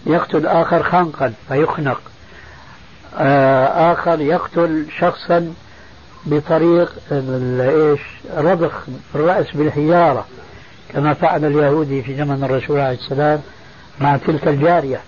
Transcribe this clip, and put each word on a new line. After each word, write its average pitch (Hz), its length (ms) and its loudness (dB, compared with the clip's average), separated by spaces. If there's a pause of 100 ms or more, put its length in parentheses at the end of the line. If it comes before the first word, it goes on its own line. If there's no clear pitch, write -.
يقتل 165 420 0
آخر 165 360 2
خنقا 160 500 0 (140)
فيخنق، 143 540 -2 (1160)
آه، 139 760 4
آخر 165 280 0
يقتل 160 640 0 (140)
شخصاً 170 540 -2 (720)
بطريق 160 680 2 (180)
ال-، 131 500 -2
إيش، 147 380 2 (380)
رضخ 160 360 0 (420)
الرأس 175 380 0
بالحجارة، 151 720 2 (680)
كما 147 200 0
فعل 151 320 0
اليهودي 143 560 0
في 131 140 -10
زمن 139 280 -4
الرسول 135 360 -2
عليه 131 180 -2
السلام 147 440 -2 (600)
مع 139 160 2
تلك 156 300 -2
الجارية 147 600 0